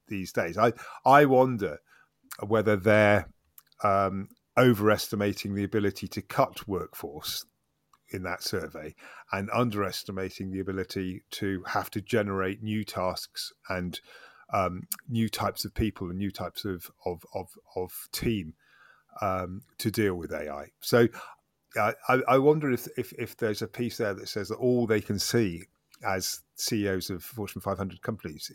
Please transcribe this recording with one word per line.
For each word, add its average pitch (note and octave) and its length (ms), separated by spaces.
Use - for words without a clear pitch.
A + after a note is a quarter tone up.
these F#2+ 240
days. F2+ 260
I, A#2 160
I C#3+ 200
wonder B2+ 540
whether G#2+ 280
they're, G#2 520
um, G2 460
overestimating G#2 960
the G2+ 80
ability G2+ 440
to - 140
cut - 460
workforce - 800
in F#2+ 140
that F2+ 200
survey D#2+ 500
and G2 200
underestimating G2 1000
the F#2+ 80
ability F#2+ 720
to G2 340
have - 260
to G#2 100
generate G2+ 600
new G#2+ 220
tasks - 720
and, F2+ 300
um, F2+ 300
new A2+ 200
types - 360
of G2+ 80
people G2+ 360
and F#2 100
new G2+ 100
types - 360
of, F2+ 260
of, F2 280
of, F#2+ 240
of - 360
team, G2 420
um, F#2 400
to A2+ 100
deal G2+ 240
with E2 180
A D2+ 200
I. C#2+ 160
So A#2+ 260
I, A2 180
I, B2+ 200
I B2+ 100
wonder D3 320
if, A#2+ 180
if, - 160
if - 240
there's G#2+ 240
a A2 60
piece A#2+ 300
there G#2 160
that G2 140
says G2 220
that A2 80
all B2 280
they G#2+ 160
can G#2 160
see F#2 460
as F#2+ 360
C G#2 300
E G2 40
Os F#2+ 200
of F2+ 140
Fortune G2+ 380
five G2 160
hundred F#2 260
companies F2 520